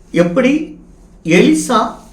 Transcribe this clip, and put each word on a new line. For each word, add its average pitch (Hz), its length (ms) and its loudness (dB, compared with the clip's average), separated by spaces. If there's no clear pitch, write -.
எப்படி 240 680 -2
எலிசா 185 680 2